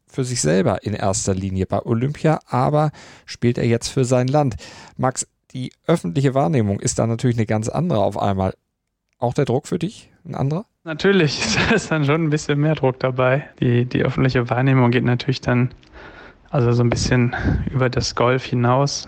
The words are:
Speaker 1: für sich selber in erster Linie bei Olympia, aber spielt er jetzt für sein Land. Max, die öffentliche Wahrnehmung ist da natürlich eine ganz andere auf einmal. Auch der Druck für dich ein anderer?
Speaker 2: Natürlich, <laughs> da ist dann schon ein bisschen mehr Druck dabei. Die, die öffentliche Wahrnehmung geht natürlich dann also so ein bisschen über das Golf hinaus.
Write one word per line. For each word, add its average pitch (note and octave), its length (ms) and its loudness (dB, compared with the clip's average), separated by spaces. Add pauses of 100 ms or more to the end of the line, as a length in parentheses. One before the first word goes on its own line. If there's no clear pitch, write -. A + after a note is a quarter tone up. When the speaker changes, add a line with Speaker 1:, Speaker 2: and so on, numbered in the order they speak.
Speaker 1:
für - 180 -4
sich B2 160 -4
selber D3+ 420 0
in G2+ 100 -4
erster G2+ 400 -2
Linie F#2+ 320 -2
bei - 200 -2
Olympia, C#3 600 0
aber D3 460 0 (340)
spielt - 320 -2
er - 80 0
jetzt A#2 220 0
für - 160 0
sein B2+ 240 2
Land. C#3 300 0 (400)
Max, C3 280 -4 (260)
die B2+ 200 -10 (160)
öffentliche D#3+ 460 0
Wahrnehmung C3 480 2
ist - 180 -4
da A#2 80 2
natürlich A#2 300 0
eine A2+ 80 2
ganz G#2+ 240 -2
andere C#3+ 340 0
auf G2+ 140 0
einmal. G2 360 0 (640)
Auch A#2+ 140 -2
der C#3+ 120 0
Druck B2+ 240 -2
für F3 100 -2
dich - 300 -10 (160)
ein D3 100 -10
anderer? D3+ 300 -4 (180)
Speaker 2:
Natürlich, E3+ 560 2 (160)
<laughs> - 140 2
da A3+ 60 4
ist - 160 -2
dann D#3 120 0
schon D#3 220 2
ein D3+ 40 0
bisschen D3 300 -2
mehr D3+ 160 2
Druck C3 240 0
dabei. C3 480 0 (140)
Die, A#2+ 240 2
die C3+ 180 0
öffentliche B2+ 460 0
Wahrnehmung B2+ 420 4
geht A#2+ 140 2
natürlich B2 340 0
dann B2 340 0 (760)
also A#2+ 240 2
so A#2+ 100 2
ein A#2+ 60 4
bisschen B2 440 0 (380)
über B2+ 180 0
das B2 240 -4
Golf B2+ 300 2
hinaus. B2+ 640 0